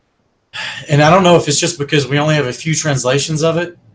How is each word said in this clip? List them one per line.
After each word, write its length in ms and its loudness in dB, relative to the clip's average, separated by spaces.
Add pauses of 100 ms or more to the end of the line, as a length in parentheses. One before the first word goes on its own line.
(880)
and 140 2
I 80 6
don't 140 6
know 120 6
if 140 0
it's 100 0
just 180 -2
because 300 -2
we 100 -2
only 180 0
have 100 0
a 80 -6
few 200 -6
translations 680 -2
of 140 0
it, 200 -6 (160)